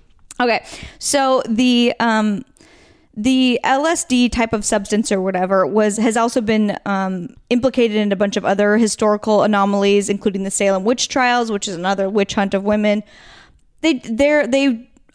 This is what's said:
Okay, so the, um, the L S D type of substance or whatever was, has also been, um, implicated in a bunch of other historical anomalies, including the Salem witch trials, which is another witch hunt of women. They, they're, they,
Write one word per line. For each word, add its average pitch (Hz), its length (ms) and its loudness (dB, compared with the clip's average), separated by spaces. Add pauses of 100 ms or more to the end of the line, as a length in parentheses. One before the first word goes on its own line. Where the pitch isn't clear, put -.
(400)
Okay, 240 240 0 (340)
so 262 480 0
the, 240 540 2
um, 214 420 0 (760)
the 254 460 2
L 269 240 0
S 330 180 -2
D 247 240 2
type 233 240 -2
of 208 120 -2
substance 214 480 -2
or 190 80 0
whatever 185 460 0
was, 208 320 0
has 220 180 0
also 233 240 0
been, 214 440 0
um, 190 440 -4 (200)
implicated 240 480 0
in 208 140 0
a 196 60 0
bunch 202 200 -2
of 202 80 -2
other 208 320 2
historical 208 680 2
anomalies, 202 640 2
including 196 340 -2
the 190 80 -6
Salem 196 340 0
witch 240 240 -2
trials, 240 440 0
which 202 160 -6
is 185 80 -8
another 190 340 -2
witch 202 240 -2
hunt 196 200 -2
of 196 100 -4
women. 208 400 0 (760)
They, 320 120 2
they're, 277 540 0
they, 254 420 0 (240)